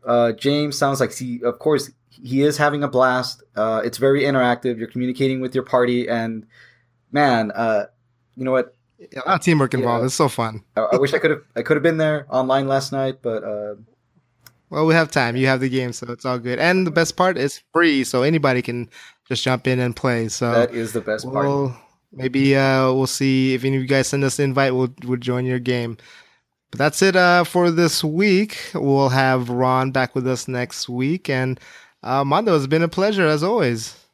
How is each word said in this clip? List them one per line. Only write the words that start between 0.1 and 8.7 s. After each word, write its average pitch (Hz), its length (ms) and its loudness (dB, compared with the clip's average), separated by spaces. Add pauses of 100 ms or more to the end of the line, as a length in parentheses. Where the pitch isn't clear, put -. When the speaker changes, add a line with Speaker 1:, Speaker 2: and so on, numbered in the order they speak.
Speaker 1:
James 143 440 -2
sounds 139 240 0
like 127 140 0
he, 123 300 -8
of 120 160 -2
course, 147 300 0 (180)
he 131 340 -2
is 147 140 2
having 147 260 0
a 143 60 -2
blast. 127 560 0 (100)
Uh, 110 300 0
it's 117 140 -4
very 135 240 4
interactive. 123 560 0
You're 110 100 -6
communicating 131 520 -2
with 131 140 -8
your 127 100 -2
party, 123 440 0
and 113 380 -4 (640)
man, 123 400 2
uh, 110 340 0 (480)
you 131 100 -10
know 131 80 -2
what? 127 220 -2 (380)